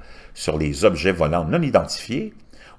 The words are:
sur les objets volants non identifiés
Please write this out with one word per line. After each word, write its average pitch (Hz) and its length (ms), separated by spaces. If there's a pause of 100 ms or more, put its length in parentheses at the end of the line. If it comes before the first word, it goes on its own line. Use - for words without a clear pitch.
(340)
sur 78 240
les 73 260
objets 92 280
volants 82 320
non 143 180
identifiés 117 720 (440)